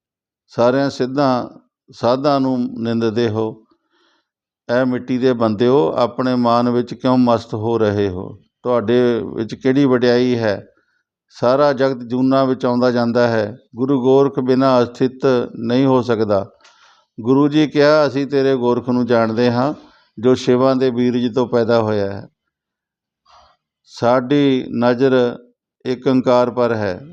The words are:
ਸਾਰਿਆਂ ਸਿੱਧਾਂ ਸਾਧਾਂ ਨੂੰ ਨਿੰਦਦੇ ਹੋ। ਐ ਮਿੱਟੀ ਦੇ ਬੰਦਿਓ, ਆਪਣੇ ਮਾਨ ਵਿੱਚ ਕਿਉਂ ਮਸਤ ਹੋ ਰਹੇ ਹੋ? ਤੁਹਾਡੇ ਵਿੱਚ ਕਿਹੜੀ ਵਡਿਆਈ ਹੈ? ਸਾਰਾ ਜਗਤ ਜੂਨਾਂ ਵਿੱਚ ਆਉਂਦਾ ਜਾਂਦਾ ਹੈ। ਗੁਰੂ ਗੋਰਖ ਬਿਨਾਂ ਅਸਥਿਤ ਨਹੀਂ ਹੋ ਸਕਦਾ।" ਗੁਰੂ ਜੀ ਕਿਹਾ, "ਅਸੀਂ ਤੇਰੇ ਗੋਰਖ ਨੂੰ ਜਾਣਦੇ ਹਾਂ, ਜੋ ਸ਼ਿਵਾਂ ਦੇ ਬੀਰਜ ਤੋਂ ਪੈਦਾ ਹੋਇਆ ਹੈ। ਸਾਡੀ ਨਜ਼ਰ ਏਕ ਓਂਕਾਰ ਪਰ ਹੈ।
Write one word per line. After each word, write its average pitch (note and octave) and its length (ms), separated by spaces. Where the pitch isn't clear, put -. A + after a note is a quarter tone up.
ਸਾਰਿਆਂ C3 440
ਸਿੱਧਾਂ C3 580
ਸਾਧਾਂ C3+ 500
ਨੂੰ B2+ 280
ਨਿੰਦਦੇ A2+ 460
ਹੋ। A2 360
ਐ B2 140
ਮਿੱਟੀ B2+ 340
ਦੇ B2+ 140
ਬੰਦਿਓ, A#2+ 640
ਆਪਣੇ B2+ 380
ਮਾਨ A#2+ 340
ਵਿੱਚ A#2+ 260
ਕਿਉਂ B2+ 240
ਮਸਤ A#2 360
ਹੋ A2+ 240
ਰਹੇ G#2 300
ਹੋ? G2+ 300
ਤੁਹਾਡੇ A#2+ 600
ਵਿੱਚ A2+ 200
ਕਿਹੜੀ C3 300
ਵਡਿਆਈ B2 540
ਹੈ? G#2+ 280
ਸਾਰਾ C3+ 440
ਜਗਤ B2+ 360
ਜੂਨਾਂ C3 380
ਵਿੱਚ C3 200
ਆਉਂਦਾ B2 240
ਜਾਂਦਾ A#2+ 380
ਹੈ। A2 280
ਗੁਰੂ C3 260
ਗੋਰਖ C3+ 380
ਬਿਨਾਂ C3 420
ਅਸਥਿਤ B2+ 440
ਨਹੀਂ B2+ 200
ਹੋ C3 160
ਸਕਦਾ।" G#2 480
ਗੁਰੂ C3+ 280
ਜੀ D3+ 180
ਕਿਹਾ, D3 400
"ਅਸੀਂ C3+ 200
ਤੇਰੇ C3+ 300
ਗੋਰਖ A#2+ 320
ਨੂੰ B2 180
ਜਾਣਦੇ A#2 460
ਹਾਂ, B2+ 220
ਜੋ B2+ 160
ਸ਼ਿਵਾਂ B2+ 420
ਦੇ C3 140
ਬੀਰਜ B2 440
ਤੋਂ B2+ 120
ਪੈਦਾ A#2 340
ਹੋਇਆ G#2 320
ਹੈ। G2+ 160
ਸਾਡੀ B2+ 800
ਨਜ਼ਰ B2 560
ਏਕ B2+ 200
ਓਂਕਾਰ B2 440
ਪਰ A#2 240
ਹੈ। G2+ 380